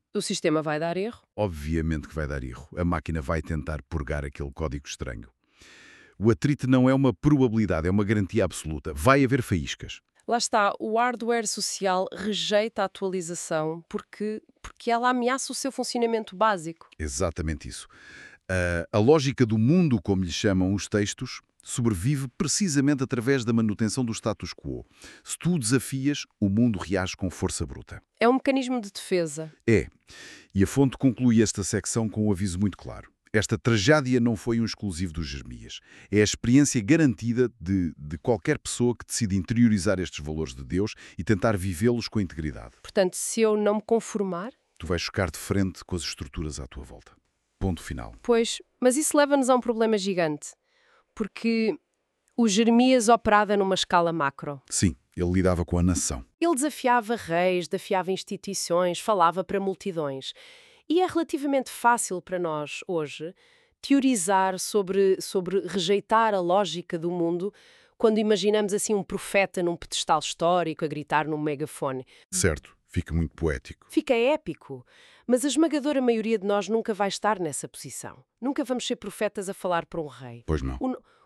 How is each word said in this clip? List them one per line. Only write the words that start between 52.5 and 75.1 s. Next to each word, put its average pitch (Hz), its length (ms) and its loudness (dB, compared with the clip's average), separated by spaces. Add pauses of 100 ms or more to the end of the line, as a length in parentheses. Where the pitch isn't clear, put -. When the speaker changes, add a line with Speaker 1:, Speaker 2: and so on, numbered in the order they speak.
Speaker 1:
operava 208 480 6
numa 190 180 2
escala 170 380 2
macro. 143 580 -4
Speaker 2:
Sim, 85 240 2 (220)
ele 87 160 0
lidava 90 320 4
com - 120 -2
a 87 60 4
nação. 87 420 0 (160)
Speaker 1:
Ele 339 140 2
desafiava 240 640 0
reis, 180 500 0
desafiava 185 460 -2
instituições, 180 880 -2
falava 180 420 2
para 196 160 -4
multidões. 165 720 -6 (560)
E 320 120 4
é 370 60 4
relativamente 285 640 -2
fácil 233 520 0
para 185 160 -6
nós, 151 480 -4
hoje, 156 480 -6 (480)
teorizar 196 760 2
sobre, 190 600 2
sobre 185 460 -2
rejeitar 202 640 2
a 196 80 0
lógica 175 580 0
do 170 120 -2
mundo 175 420 -2 (460)
quando 220 200 4
imaginamos 208 540 4
assim 208 220 0
um 196 80 2
profeta 196 600 0
num 170 140 0
pedestal - 440 0
histórico 170 640 0
a 156 40 -2
gritar 151 380 -2
num 156 100 -4
megafone. 143 680 -4 (240)
Speaker 2:
Certo, 92 440 -2 (120)
fica - 260 -6
muito 80 220 -2
poético. - 560 -4
Speaker 1:
Fica 302 240 0
épico. 233 720 -2 (400)